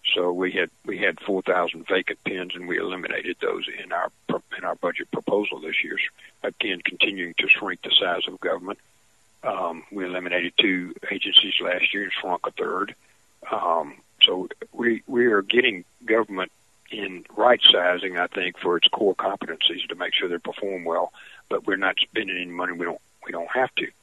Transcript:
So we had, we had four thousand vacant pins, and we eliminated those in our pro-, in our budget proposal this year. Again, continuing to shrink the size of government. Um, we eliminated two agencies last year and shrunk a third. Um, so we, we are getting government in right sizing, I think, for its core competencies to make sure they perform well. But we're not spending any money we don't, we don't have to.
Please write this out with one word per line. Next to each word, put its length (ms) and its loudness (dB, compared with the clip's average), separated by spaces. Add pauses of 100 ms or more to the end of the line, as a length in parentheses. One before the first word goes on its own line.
(140)
So 180 2
we 180 0
had, 200 0 (140)
we 140 -6
had 220 0
four 220 -2
thousand 440 0
vacant 380 -2
pins, 320 -6
and 100 -10
we 120 -2
eliminated 600 -4
those 280 -2
in 240 -8
our 180 0 (160)
pro-, 160 -4 (160)
in 60 -10
our 100 -2
budget 380 -4
proposal 480 0
this 240 -2
year. 120 -6 (460)
Again, 420 -2
continuing 540 0
to 100 0
shrink 340 2
the 180 -2
size 260 0
of 140 -10
government. 400 -4 (640)
Um, 480 -2
we 120 -4
eliminated 540 -2
two 360 2 (160)
agencies 520 4
last 320 0
year 80 -2
and 100 -4
shrunk 340 -4
a 40 -2
third. 460 -4 (540)
Um, 440 0 (280)
so 260 2 (240)
we, 340 0
we 200 4
are 160 4
getting 420 2 (200)
government 460 0 (400)
in 340 -10 (120)
right 240 6 (100)
sizing, 480 4
I 80 2
think, 320 -2
for 180 2
its 120 6
core 260 4
competencies 760 -2
to 60 -8
make 200 -4
sure 140 0
they 100 -2
perform 460 -6
well. 280 0 (360)
But 180 -2
we're 100 2
not 240 2
spending 360 -2
any 140 -6
money 220 -4
we 120 -4
don't, 160 -4 (240)
we 80 -10
don't 180 -6
have 260 0
to. 100 -2 (160)